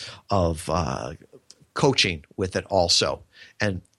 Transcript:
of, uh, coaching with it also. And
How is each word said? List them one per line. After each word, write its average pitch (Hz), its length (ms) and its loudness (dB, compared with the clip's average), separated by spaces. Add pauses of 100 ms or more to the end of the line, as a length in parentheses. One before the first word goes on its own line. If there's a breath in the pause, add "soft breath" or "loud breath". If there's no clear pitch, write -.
(300 loud breath)
of, 85 400 0
uh, 67 440 -2 (600)
coaching 98 520 2 (100)
with 92 200 -2
it 95 100 -4
also. 87 580 2 (380 soft breath)
And 98 200 0 (180)